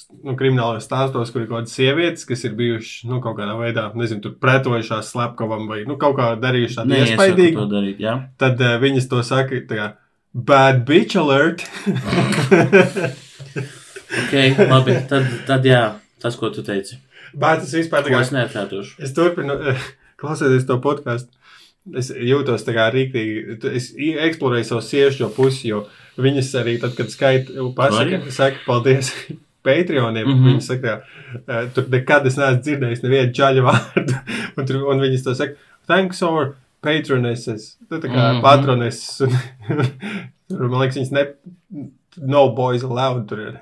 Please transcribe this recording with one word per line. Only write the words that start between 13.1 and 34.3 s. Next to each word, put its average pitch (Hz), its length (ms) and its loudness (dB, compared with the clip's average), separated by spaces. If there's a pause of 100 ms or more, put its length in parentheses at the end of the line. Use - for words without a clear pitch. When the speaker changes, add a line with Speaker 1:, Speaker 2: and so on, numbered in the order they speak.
Speaker 2:
Ok, 123 220 -2 (240)
labi, 131 340 6 (100)
tad, 135 220 0 (160)
tad 131 260 0
jā, 127 140 6 (380)
tas, 117 180 -6
ko 113 140 -4
tu 104 120 -8
teici. - 380 -6 (300)
Speaker 1:
Bet 151 340 0
es 131 100 -10
vispār 160 300 0
tā 143 80 0
Speaker 2:
Ko - 20 4
Speaker 1:
kā 123 80 4
Speaker 2:
es 127 80 -2
neatkārtošu. 110 720 -4
Speaker 1:
es 139 120 -8
turpinu, 165 480 0
eh, 135 200 -2 (320)
klausoties 139 540 0
to 127 120 0
podcastu, 127 540 -4 (540)
es 131 260 -8
jūtos 123 500 0
tā 117 140 -4
kā 113 160 2
rīktīgi, 113 680 -4
tu-, 135 160 -6
es 123 160 -4
i-, 147 240 -4
eksplorēju 147 540 -2
savu 117 120 -2
siešo 135 540 2
pusi, 131 380 0
jo 104 80 -4 (320)
viņas 131 420 0
arī 117 260 0
tad, 123 140 -4
kad 120 160 -4
skait-, 131 400 2 (220)
pasaka, 139 480 0
Speaker 2:
Vari? 135 100 -12
Speaker 1:
saka 135 360 0
paldies 131 440 2 (260)
<laughs> - 300 -14
Patreoniem, 131 640 0
Speaker 2:
Mhm. 131 180 6
Speaker 1:
viņas 120 160 4
saka, 127 320 -4 (540)
eh, 120 260 -4
tur 123 160 -2
nekad 131 360 4
es 131 100 2
neesmu 135 260 2
dzirdējis 123 400 -2
nevienu 127 320 2
čaļa 135 320 4
vārdu, 135 480 0 (220)